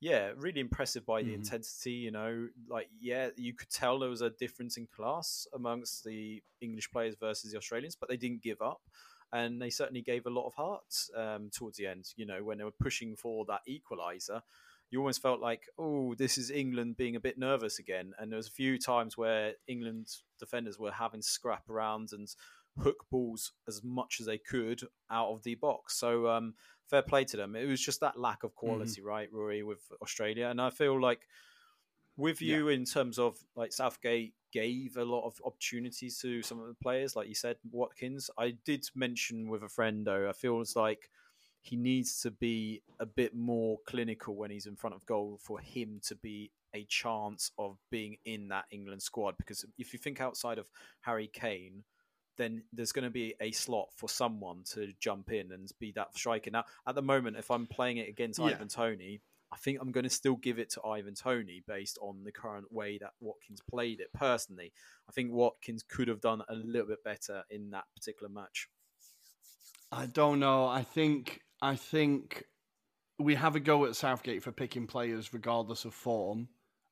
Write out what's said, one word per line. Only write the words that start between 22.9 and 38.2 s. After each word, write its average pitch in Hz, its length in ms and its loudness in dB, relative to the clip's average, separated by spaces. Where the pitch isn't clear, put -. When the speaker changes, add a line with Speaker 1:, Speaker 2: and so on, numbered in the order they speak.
Speaker 1:
balls 120 420 -2
as 104 140 -8
much 123 380 -4
as 110 60 -10
they 110 120 -2
could 120 440 -2
out 113 200 2
of 110 140 -6
the 117 100 -2
box. - 420 0
So, 117 320 4
um, 113 260 2
fair 139 160 8
play 135 220 6
to 120 140 -2
them. 101 180 -2
It 127 100 -2
was 131 140 2
just - 200 0
that 135 180 2
lack 120 260 0
of 110 60 -6
Speaker 2:
Mm-hmm. - 160 -8
Speaker 1:
quality, 110 360 0
right, 107 300 -4
Rory, 107 300 -2
with 104 280 -8
Australia. 113 460 0
And 123 120 0
I 127 100 4
feel 135 300 4
like 123 260 6
with 156 260 2
Speaker 2:
Yeah. 156 140 4
Speaker 1:
you 151 120 4
in 131 160 4
terms 123 340 2
of, 120 240 4
like, 113 160 -2
Southgate 117 640 2
gave 123 460 0
a 120 60 0
lot 120 220 2
of - 180 -8
opportunities 123 760 -4
to 120 240 -2
some 117 180 -6
of 113 80 -10
the 117 60 -12
players, 131 420 0
like 104 120 -2
you 104 60 -8
said, 120 220 0
Watkins. 127 640 -4